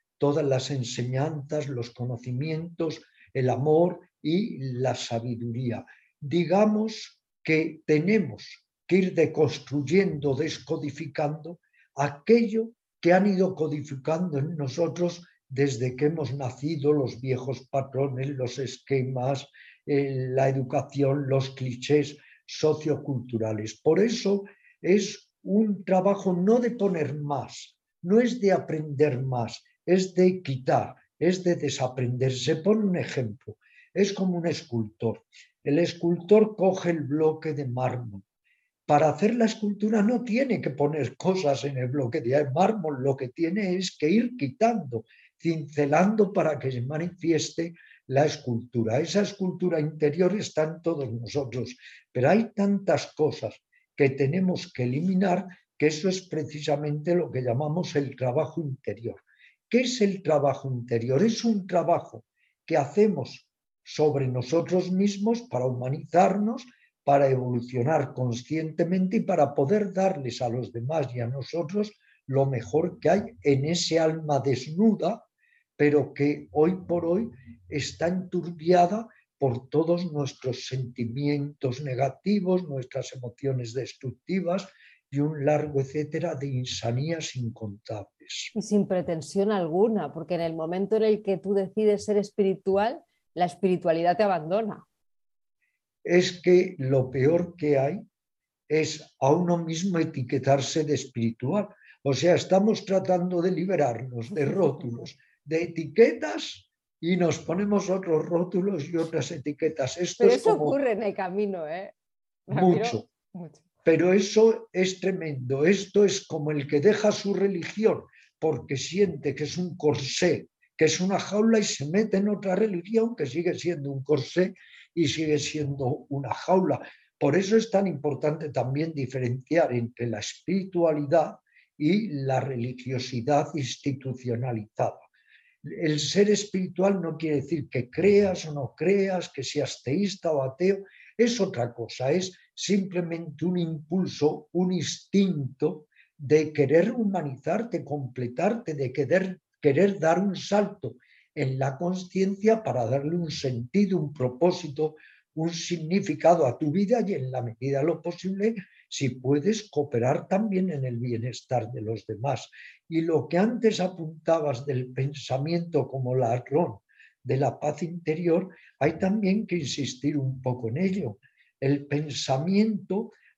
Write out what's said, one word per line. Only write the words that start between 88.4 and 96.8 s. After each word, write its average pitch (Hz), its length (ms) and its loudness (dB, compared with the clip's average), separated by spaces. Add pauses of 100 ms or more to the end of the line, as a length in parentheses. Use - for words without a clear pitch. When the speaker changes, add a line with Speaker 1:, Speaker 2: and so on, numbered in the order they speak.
Speaker 2:
Y 214 80 -4
sin 202 260 2
pretensión 185 640 -2
alguna, 185 640 0
porque 165 220 -6
en 165 60 0
el 165 120 -2
momento 175 420 -2
en 220 80 2
el 214 180 2
que 196 160 -2
tú 196 160 -2
decides 202 520 2
ser 208 120 2
espiritual, 202 840 0 (320)
la 175 120 0
espiritualidad 175 720 2
te 214 80 2
abandona. 190 640 -2 (1200)
Speaker 1:
Es 180 380 2
que 180 380 4
lo 135 300 2